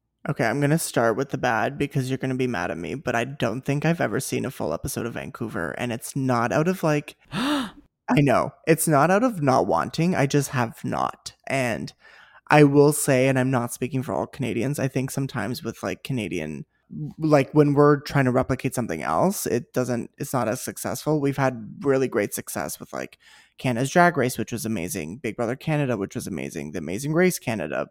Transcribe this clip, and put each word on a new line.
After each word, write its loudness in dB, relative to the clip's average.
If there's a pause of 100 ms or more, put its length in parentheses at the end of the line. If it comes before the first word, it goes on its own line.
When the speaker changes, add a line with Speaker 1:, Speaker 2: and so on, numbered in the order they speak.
(280)
Speaker 1:
Okay, -2
I'm 0
gonna 4
start 2
with -2
the -6
bad 0
because -2
you're -2
gonna -4
be -2
mad -2
at -6
me, -6
but -6
I 0
don't -4
think -2
I've 2
ever 0
seen -4
a -4
full -6
episode -6
of -8
Vancouver, -6
and -4
it's -8
not 0
out 2
of, -2
like, -2
Speaker 2:
<gasps> -20
Speaker 1:
I -2 (380)
know. 4 (140)
It's 2
not 4
out 4
of -2
not 2
wanting. 0
I 2
just 0
have -4
not. -6 (120)
And -4 (540)
I 10
will 8
say, 2
and 2
I'm 2
not 0
speaking -4
for -4
all -2
Canadians, -4
I 0
think -2
sometimes -4
with, -8
like, -4
Canadian, -4 (540)
like, 4
when 6
we're 8
trying 2
to 4
replicate 0
something -4
else, 0
it -2
doesn't, -2
it's -8
not 0
as -2
successful. -2
We've 0
had -2
really 2
great 0
success -6
with, -18
like, -10 (400)
Canada's -2
Drag 4
Race, 0
which -4
was -4
amazing, -4
Big -6
Brother -4
Canada, -2
which -6
was -6
amazing, -8
The -6
Amazing -4
Race 2
Canada. -4